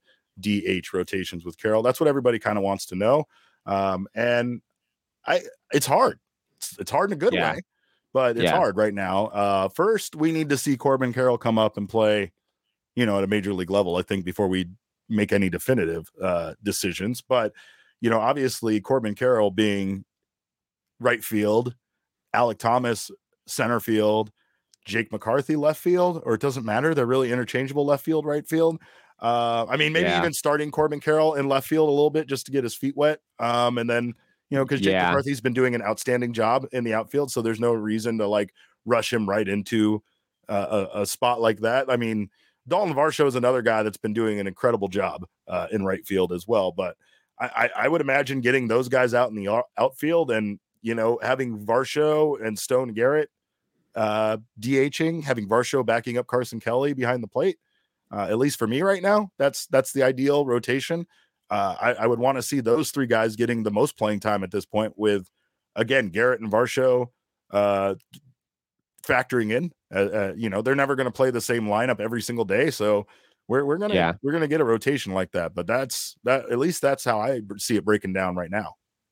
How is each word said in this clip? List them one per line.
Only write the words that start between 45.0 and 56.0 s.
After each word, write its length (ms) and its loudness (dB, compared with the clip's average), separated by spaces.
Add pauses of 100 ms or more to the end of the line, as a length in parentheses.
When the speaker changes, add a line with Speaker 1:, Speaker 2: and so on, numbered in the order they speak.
Speaker 1:
uh, 240 -4
in 140 -2
right 220 -2
field 260 0
as 160 -6
well. 240 2
But 240 -6 (420)
I, 380 -2
I, 80 0
I 40 2
would 120 2
imagine 400 0
getting 280 2
those 200 2
guys 260 2
out 160 2
in 60 -10
the 120 -4
ou-, 140 2 (160)
outfield 520 0
and, 300 -2 (220)
you 120 -4
know, 280 2
having 420 -2
Varsho 800 0
and 140 -4
Stone 360 -2
Garrett, 360 0 (640)
uh, 440 0 (200)
D 200 0
H 220 0
ing, 220 -2
having 260 -4
Varsho 380 2
backing 320 -2